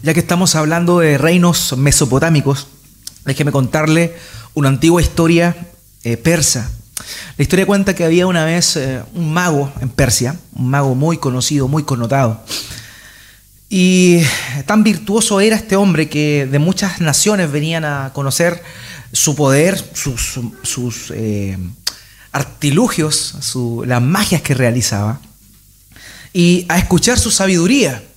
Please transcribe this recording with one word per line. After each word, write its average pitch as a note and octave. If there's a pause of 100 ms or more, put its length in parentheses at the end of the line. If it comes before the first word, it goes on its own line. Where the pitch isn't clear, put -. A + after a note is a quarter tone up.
Ya D#3+
que E3+
estamos F3+
hablando E3+
de D3+
reinos E3+
mesopotámicos, C#3 (580)
déjeme C#3
contarle D#3 (380)
una C3+
antigua E3
historia, E3+ (480)
eh, A#2
persa. C#3+ (680)
La D3
historia F3+
cuenta G3
que E3+
había F3
una E3+
vez, E3+
eh, C3 (100)
un E3+
mago D#3 (120)
en B2+
Persia, B2 (200)
un B2+
mago C3+
muy D#3
conocido, B2+
muy D3+
connotado. A#2+ (1300)
Y F3+ (420)
tan G#3+
virtuoso G#3
era A3
este G#3
hombre E3
que D3
de C#3+
muchas F3
naciones E3+
venían D#3+
a C#3
conocer E3+ (500)
su D3
poder, D3 (140)
sus, - (220)
sus, -
eh, G2+ (760)
artilugios, D3+
su, A#2+
las B2
magias F3+
que -
realizaba, A#2 (1120)
y F3
a E3+
escuchar A3+
su A3+
sabiduría. F#3 (120)